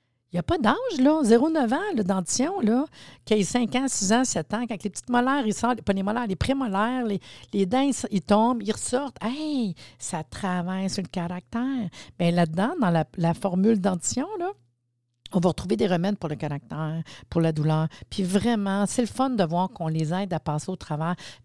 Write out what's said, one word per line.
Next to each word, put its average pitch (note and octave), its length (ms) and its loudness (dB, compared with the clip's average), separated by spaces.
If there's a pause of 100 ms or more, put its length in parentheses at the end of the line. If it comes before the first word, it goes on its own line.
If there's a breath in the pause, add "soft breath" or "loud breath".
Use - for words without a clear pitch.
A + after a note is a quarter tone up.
(320)
Il - 40 -6
y F3 40 0
a E3+ 40 -2
pas E4+ 140 0
d'âge, E4 420 0
là. D4+ 240 6
Zéro A#3 260 6
neuf C#4+ 220 2
ans, C4 60 2 (180)
là, G#3+ 80 0
dentition, G3+ 560 -2
là, B3 260 2 (380 loud breath)
qui A3 120 2
a G#3+ 100 2
cinq B3 300 0
ans, C4 120 0
six G3+ 240 0
ans, B3 140 4
sept - 280 -4
ans, A#3+ 140 -2
quand G#3 160 -8
les G#3 60 -4
petites - 180 -10
molaires, B3 400 2
ils G#3 60 2
sortent, A#3 280 0
pas G3+ 120 0
les G3 100 -2
molaires, A3+ 240 -2
les F#3 80 -2
prémolaires, B3 720 0
les, G3+ 160 -2 (320 loud breath)
les G3 120 2
dents, G#3+ 140 2
ils C#4 120 4
s-, - 200 -4
ils G3 100 0
tombent, A3+ 400 4
ils G#3 120 -2
ressortent. B3+ 500 -4
Hey, C4 520 -2 (220 loud breath)
ça - 280 -6
travaille F#3 640 -4
sur F#3 140 -4
le E3+ 40 -8
caractère. F#3+ 840 -4 (300 loud breath)
Ben E3+ 160 2
là-dedans, F3 460 2
dans G3 80 4
la, D#3+ 160 2 (100)
la E3+ 180 2
formule F#3+ 460 2
dentition, F#3 480 -2 (100)
là, F4 140 -4 (800)
on F3+ 80 2
va F3 100 4
retrouver F#3 280 -2
des G#3+ 100 2
remèdes F#3 300 0
pour F3 100 -6
le D3+ 80 -4
caractère, D3+ 680 -6 (280 loud breath)
pour E3+ 100 0
la E3 140 2
douleur. D#3 340 2 (220 loud breath)
Puis - 140 -2
vraiment, G3 640 2
c'est - 140 0
le A#3 60 0
fun C4 220 0
de A3+ 160 2
voir F3 240 0
qu'on E3+ 180 -6
les D#3+ 260 0
aide F#3 200 -2
à D#3 80 -2
passer D3+ 280 -4
au F#3+ 60 -6
travers. D#3+ 400 -4 (300 loud breath)